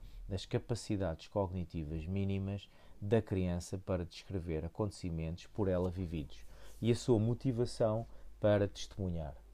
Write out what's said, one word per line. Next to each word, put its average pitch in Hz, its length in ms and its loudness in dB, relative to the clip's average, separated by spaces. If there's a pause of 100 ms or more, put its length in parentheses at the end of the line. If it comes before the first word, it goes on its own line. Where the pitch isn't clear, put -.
(280)
das 95 180 -4
capacidades 101 840 -2
cognitivas 85 800 -2
mínimas 98 640 -2 (320)
da 104 200 6
criança 90 560 0
para 92 280 0
descrever 82 580 -4
acontecimentos 82 840 -2
por 101 200 0
ela 90 240 4
vividos 85 460 -4 (440)
e 110 80 4
a 117 60 6
sua 113 240 4
motivação 113 880 2 (320)
para 104 280 6
testemunhar. 85 680 -4 (180)